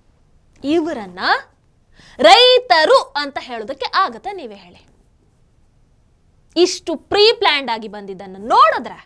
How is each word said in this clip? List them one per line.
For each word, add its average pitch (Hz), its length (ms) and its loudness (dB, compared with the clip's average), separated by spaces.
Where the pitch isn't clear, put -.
ಇವರನ್ನ 240 460 -6
ರೈತರು 359 800 6
ಅಂತ 285 160 -10
ಹೇಳೋದಕ್ಕೆ 220 380 -10
ಆಗತ್ತಾ? 262 360 -8
ನೀವೇ 220 260 -16
ಹೇಳಿ. 180 160 -20
ಇಷ್ಟು 349 360 -2
ಪ್ರೀ 415 140 2
ಪ್ಲಾನ್ಡ್ 285 340 -2
ಆಗಿ 220 220 -10
ಬಂದಿದ್ದನ್ನು 196 440 -16
ನೋಡಿದ್ರೆ 415 520 2